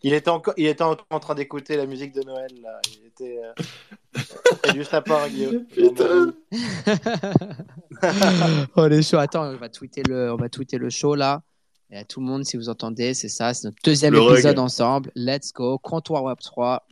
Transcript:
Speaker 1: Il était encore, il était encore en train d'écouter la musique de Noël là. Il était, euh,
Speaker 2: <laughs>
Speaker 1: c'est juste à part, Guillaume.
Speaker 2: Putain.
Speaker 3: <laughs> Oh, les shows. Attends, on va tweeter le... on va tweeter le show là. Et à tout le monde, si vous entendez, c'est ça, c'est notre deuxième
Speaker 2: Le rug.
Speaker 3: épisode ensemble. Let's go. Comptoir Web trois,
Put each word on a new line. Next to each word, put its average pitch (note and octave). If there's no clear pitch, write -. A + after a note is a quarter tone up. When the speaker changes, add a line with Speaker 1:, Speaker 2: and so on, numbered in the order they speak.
Speaker 1:
Il C#3
était D3+
encore, E3+
il D#3
était D3+
encore D#3+
en D#3
train D3
d'écouter C#3+
la C#3+
musique C3+
de C3+
Noël C3
là. A2+
Il A2+
était, A#2+
euh, A2+
Speaker 2:
<laughs> C3
Speaker 1:
c'est D3+
juste C#3+
à D3+
part, D3
Guillaume. C3+
Speaker 2:
Putain. -
Speaker 3:
<laughs> F#3
Oh, D#3+
les D3+
shows. E3
Attends, D3+
on C3
va A#2
tweeter -
le... B2+
on A#2
va A#2+
tweeter C3
le B2
show D3
là. C#3+
Et G2+
à G2+
tout -
le C3
monde, C#3
si C3+
vous A#2
entendez, A#2
c'est A#2+
ça, A#2
c'est -
notre G#2
deuxième D3
Speaker 2:
Le A2+
rug. A#2+
Speaker 3:
épisode C3+
ensemble. B2+
Let's C3
go. B2+
Comptoir D#3
Web C3
trois, A#2+